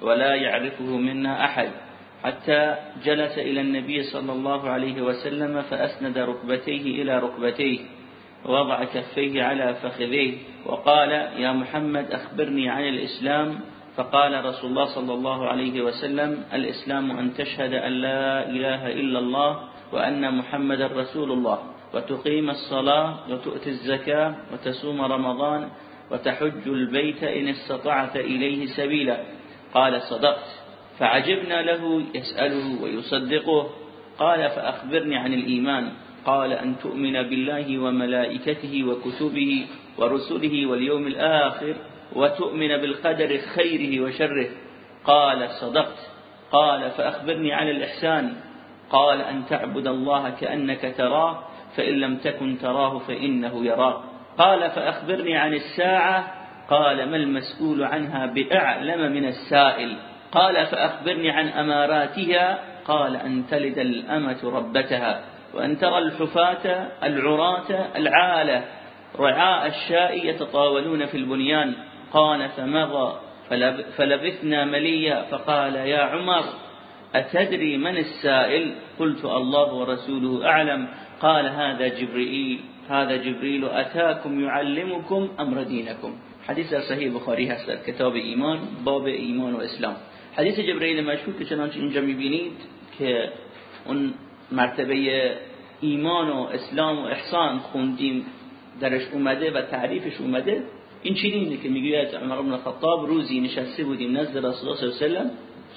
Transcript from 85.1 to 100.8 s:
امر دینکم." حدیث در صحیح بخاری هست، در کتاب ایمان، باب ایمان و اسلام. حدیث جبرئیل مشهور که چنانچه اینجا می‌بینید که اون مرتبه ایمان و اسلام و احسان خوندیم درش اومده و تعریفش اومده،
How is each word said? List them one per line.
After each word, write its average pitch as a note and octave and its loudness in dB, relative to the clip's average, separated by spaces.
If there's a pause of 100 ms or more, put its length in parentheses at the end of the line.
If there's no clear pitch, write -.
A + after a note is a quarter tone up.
امر C3+ -2
دینکم." A2+ -6 (340)
حدیث D#3 -2
در C#3 0
صحیح C3 -2
بخاری A#2+ 0
هست، A#2+ -4
در A#2+ -2
کتاب B2 -2
ایمان، A#2+ 0 (240)
باب C3+ 2
ایمان B2 -2
و A#2+ -2
اسلام. A2+ -4 (400)
حدیث F#3+ 2
جبرئیل E3 0
مشهور D3 -4
که D3+ -6
چنانچه D3 -4
اینجا C#3+ 0
می‌بینید C#3 -2 (460)
که B2 0 (560)
اون C#3 -2 (380)
مرتبه C3 0 (460)
ایمان D#3 0
و C3+ -2
اسلام D3+ -2
و C3+ -6
احسان C#3+ 0
خوندیم C3 -2 (560)
درش C3 0 (120)
اومده C#3 0
و C#3 0
تعریفش C3 -4
اومده، C#3 0 (400)